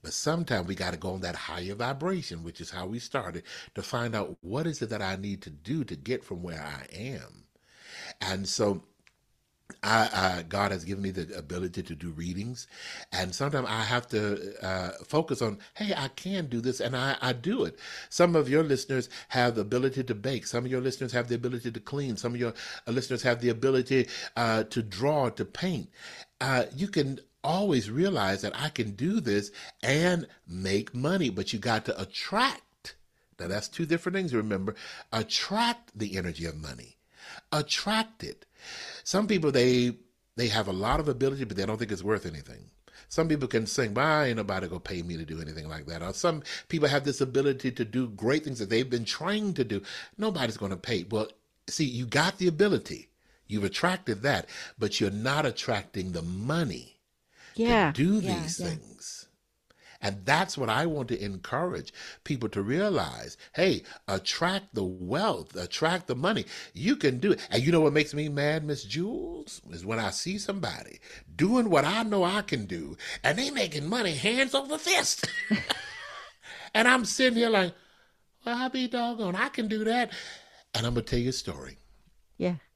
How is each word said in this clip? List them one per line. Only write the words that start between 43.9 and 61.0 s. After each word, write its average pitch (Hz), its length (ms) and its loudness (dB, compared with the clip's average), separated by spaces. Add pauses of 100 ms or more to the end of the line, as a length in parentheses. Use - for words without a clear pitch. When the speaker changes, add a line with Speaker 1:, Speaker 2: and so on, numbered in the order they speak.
Speaker 1:
"Well, 151 280 4
ain't 120 140 2
nobody 95 320 -2
gonna 87 120 -6
pay 87 220 -6
me 85 140 -6
to 80 80 -6
do 78 160 -8
anything 156 280 -10
like 156 180 -10
that." 165 160 -8
Or 180 100 -4
some 160 300 0 (260)
people 151 200 4
have 139 160 2
this 139 160 0
ability 131 520 2
to 120 120 -2
do 120 240 -2
great 113 360 0
things 131 160 -6
that 98 100 -4
they've 120 180 2
been 120 160 0
trying 196 500 -2
to 135 100 2
do. 104 180 -2 (340)
Nobody's 170 400 0
gonna 95 200 -4
pay. 90 340 -2
Well, 110 180 0 (400)
see, - 160 0
you 123 220 -2
got 147 320 2
the 185 80 2
ability. 175 600 2 (400)
You've 101 160 0
attracted 123 580 0
that, 120 260 2 (300)
but 104 220 0
you're 101 100 4
not 127 360 0
attracting 98 640 -2
the 85 100 -4
money 95 800 -4 (540)
Speaker 2:
Yeah, 220 380 6
Speaker 1:
to 131 100 2
do 202 180 6
Speaker 2:
yeah, 180 220 0
Speaker 1:
these 160 180 -4
Speaker 2:
yeah. 175 80 -2
Speaker 1:
things. - 580 -10 (760)
And 101 220 -4
that's 156 320 2
what 123 140 0
I 135 160 2
want 147 220 -2